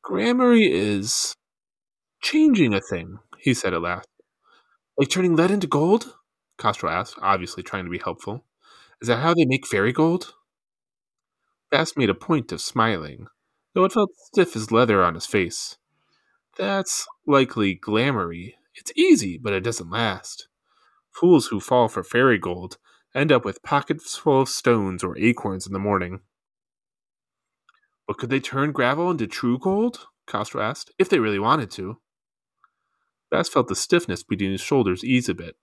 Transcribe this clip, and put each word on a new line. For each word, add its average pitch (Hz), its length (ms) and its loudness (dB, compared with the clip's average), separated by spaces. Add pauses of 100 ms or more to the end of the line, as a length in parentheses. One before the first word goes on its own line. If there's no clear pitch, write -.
"Gramarye 233 640 4
is 101 640 -2 (880)
changing 247 520 4
a 95 80 2
thing," 90 380 -8 (200)
he 127 140 2
said 95 200 -2
at 85 80 -2
last. 87 240 -6 (920)
"Like 139 120 2
turning 180 280 2
lead 175 120 4
into 196 160 0
gold?" 165 520 0 (420)
Kostrel 98 320 -2
asked, 90 300 -4
obviously 92 420 -2
trying 95 220 -8
to 85 40 -8
be 87 100 -6
helpful. 101 440 -10 (560)
"Is 110 80 -10
that 120 140 0
how 165 120 2
they 165 120 4
make 135 200 -2
fairy 107 280 0
gold?" 165 400 0 (1400)
Bast 151 260 0
made 120 120 2
a 95 40 2
point 147 380 -2
of 82 80 -8
smiling, 80 680 -4 (460)
though 185 120 4
it 185 80 -2
felt 208 240 0
stiff - 400 -2
as 107 160 -4
leather 113 280 6
on 85 140 2
his 82 100 -10
face. - 520 -4 (800)
"That's 196 500 -4 (180)
likely 135 480 2
glamory. 104 840 -4 (180)
It's - 220 -14
easy, 262 400 4
but 110 160 -6
it 95 100 -2
doesn't 110 260 -6
last. 104 600 -6 (640)
Fools 170 340 6
who 101 140 -4
fall 123 260 4
for 95 160 -6
fairy 123 340 2
gold 90 400 -8 (380)
end 143 160 2
up 123 140 4
with - 180 -8
pockets - 540 -4
full 135 240 4
of 127 80 0
stones 98 520 0
or 90 160 -6
acorns 98 480 0
in 95 60 -12
the 95 80 -6
morning." 98 440 -2 (1800)
"But - 120 -6
could 120 120 -8
they 135 120 0
turn 139 320 -4
gravel 143 360 0
into 135 180 -2
true 123 300 -2
gold?" 208 500 -2 (200)
Kostrel - 340 -6
asked, 113 380 -6
"if 185 80 2
they 170 120 2
really 107 200 0
wanted 120 320 0
to." 98 300 -12 (1300)
Bast - 220 -2
felt 139 160 0
the 151 80 -4
stiffness 170 460 -2
between 98 280 -4
his 95 80 -4
shoulders 107 460 0
ease 123 240 2
a - 40 -2
bit. 82 280 -12